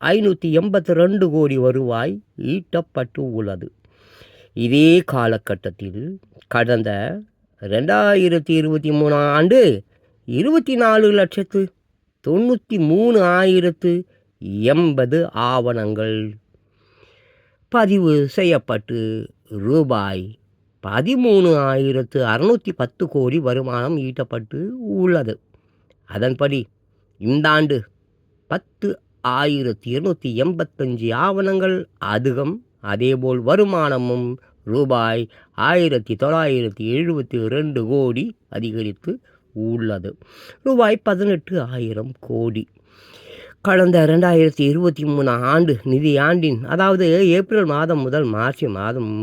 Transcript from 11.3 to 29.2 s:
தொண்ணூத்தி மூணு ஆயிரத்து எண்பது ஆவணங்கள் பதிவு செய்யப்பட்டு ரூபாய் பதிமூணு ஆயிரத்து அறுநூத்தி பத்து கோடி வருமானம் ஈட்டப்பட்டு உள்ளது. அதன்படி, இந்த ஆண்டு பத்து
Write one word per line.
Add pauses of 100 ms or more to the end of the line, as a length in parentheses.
தொண்ணூத்தி
மூணு
ஆயிரத்து (800)
எண்பது (280)
ஆவணங்கள் (1500)
பதிவு (140)
செய்யப்பட்டு (680)
ரூபாய் (600)
பதிமூணு
ஆயிரத்து
அறுநூத்தி
பத்து
கோடி
வருமானம்
ஈட்டப்பட்டு (360)
உள்ளது. (760)
அதன்படி, (600)
இந்த
ஆண்டு (720)
பத்து (400)